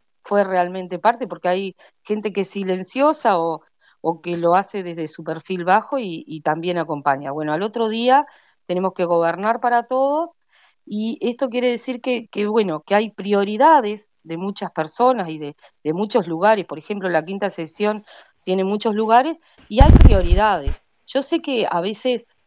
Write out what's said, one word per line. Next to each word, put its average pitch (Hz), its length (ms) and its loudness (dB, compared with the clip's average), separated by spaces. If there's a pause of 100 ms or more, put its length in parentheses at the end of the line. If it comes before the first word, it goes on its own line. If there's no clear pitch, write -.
(240)
fue 202 200 0
realmente 180 560 -2
parte, 233 280 0
porque 170 220 -6
hay 190 260 -4 (280)
gente 214 280 -4
que 190 100 -2
es 190 80 -6
silenciosa 196 920 0
o, 165 220 -4 (400)
o 165 200 -4
que 175 160 -6
lo 170 180 2
hace 196 280 -2
desde 170 240 -8
su 160 160 -14
perfil 165 420 -8
bajo 214 320 0
y, 185 300 -6
y 156 140 -12
también 165 360 -2
acompaña. 143 540 -4
Bueno, 151 220 -4
al 175 100 -4
otro 220 260 -4
día 247 360 2 (400)
tenemos 180 280 -4
que 185 120 -2
gobernar 175 540 0
para 240 240 0
todos, 277 520 -2 (560)
y 220 300 -6
esto 240 280 -4
quiere 247 200 -2
decir 240 320 -6
que, 247 280 -4
que, 208 180 -4
bueno, 208 340 -2
que - 140 -2
hay 208 160 0
prioridades 208 1000 2 (140)
de 165 140 -10
muchas 190 340 -8
personas 190 580 0
y 160 80 -8
de, 151 180 -10 (280)
de 151 100 -2
muchos 202 340 -2
lugares. 180 380 2
Por 151 140 -12
ejemplo, 190 300 -6
la 160 140 0
quinta 196 280 -6
sección 208 520 -4 (400)
tiene 190 200 -2
muchos 208 320 -2
lugares 240 420 2 (300)
y 220 140 2
hay 285 100 10
prioridades. 180 920 6 (200)
Yo - 160 -2
sé 330 220 -4
que 240 260 -2
a 175 120 -2
veces, 226 440 -4 (220)